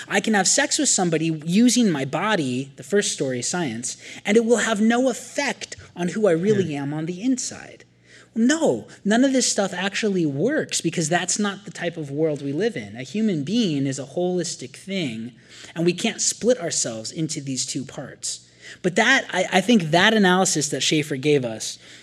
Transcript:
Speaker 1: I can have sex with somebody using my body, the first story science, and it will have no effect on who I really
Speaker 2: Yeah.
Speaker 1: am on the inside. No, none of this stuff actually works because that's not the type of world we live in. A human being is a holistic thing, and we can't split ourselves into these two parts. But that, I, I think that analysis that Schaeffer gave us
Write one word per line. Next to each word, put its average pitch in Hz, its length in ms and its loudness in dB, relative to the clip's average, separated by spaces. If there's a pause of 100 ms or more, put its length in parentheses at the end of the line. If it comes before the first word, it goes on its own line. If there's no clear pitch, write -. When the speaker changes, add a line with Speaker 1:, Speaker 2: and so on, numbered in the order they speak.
Speaker 1:
I 185 100 2
can 214 160 0
have 190 140 4
sex - 300 0
with 190 100 2
somebody 165 380 2 (180)
using 226 460 4
my 139 140 0
body, 139 680 -2
the - 80 -18
first 202 300 0
story 131 300 -4
science, 123 540 -4 (280)
and 208 120 4
it 233 80 6
will 226 120 4
have 214 240 0
no 240 280 4
effect - 680 -6 (180)
on 175 140 -4
who 208 180 0
I 180 60 6
really 180 400 2
Speaker 2:
Yeah. 143 100 -4
Speaker 1:
am 143 120 -4
on 156 120 -6
the 180 160 -8
inside. - 640 -4 (500)
No, 226 540 2 (160)
none 220 180 4
of 269 100 4
this 254 140 4
stuff 190 260 0
actually 185 540 0
works 170 540 -2
because 160 280 -2
that's 175 300 -2
not 202 260 -4
the - 60 -14
type 170 260 -8
of 151 140 -10
world 147 320 -2
we 139 100 -4
live 190 240 -2
in. 107 200 -12
A 127 80 -10
human 202 400 -2
being 170 420 0
is 135 140 -4
a 131 40 -8
holistic 175 680 -4
thing, 123 560 -6 (460)
and 170 100 2
we 180 60 4
can't 190 280 -2
split - 400 0
ourselves 117 520 -6
into 160 280 -4
these 135 240 -4
two 131 200 -8
parts. - 560 -12 (420)
But 175 140 0
that, 233 340 4
I, 190 220 0
I 185 80 6
think 190 320 4
that 185 200 6
analysis 185 580 4
that 135 120 -4
Schaeffer 151 320 0
gave 139 300 2
us 110 340 -8 (240)